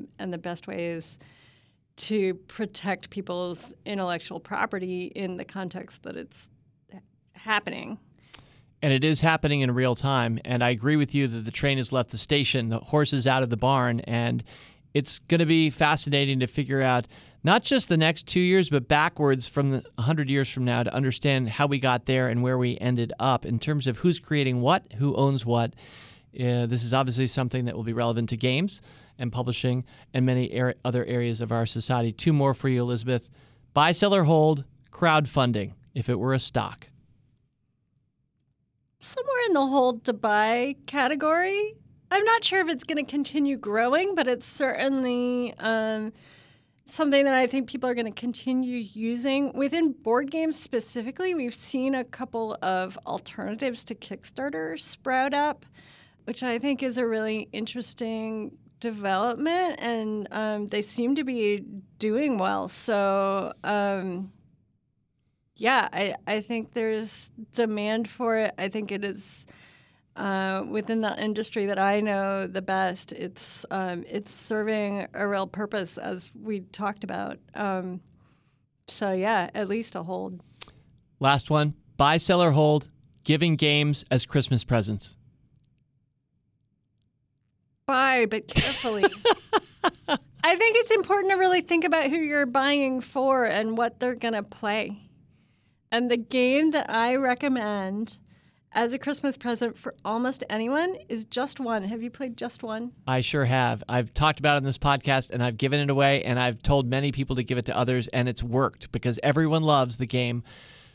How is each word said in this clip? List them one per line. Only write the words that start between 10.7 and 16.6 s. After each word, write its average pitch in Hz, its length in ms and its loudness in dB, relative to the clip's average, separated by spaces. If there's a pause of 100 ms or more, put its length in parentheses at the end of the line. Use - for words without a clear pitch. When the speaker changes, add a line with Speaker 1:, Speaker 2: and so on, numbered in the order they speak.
Speaker 2:
with 143 180 2
you 139 140 2
that 113 160 -6
the 110 80 -6
train 139 280 0
has 120 120 -2
left 127 200 0
the 120 60 -6
station, 131 520 2
the 113 100 -2
horse 151 320 2
is 131 160 2
out 131 160 4
of 120 60 -2
the 117 80 0
barn, 123 440 2
and 117 400 -2 (520)
it's - 260 0
gonna 170 260 2
be 160 240 4
fascinating 143 680 2
to 127 80 0
figure 135 340 -2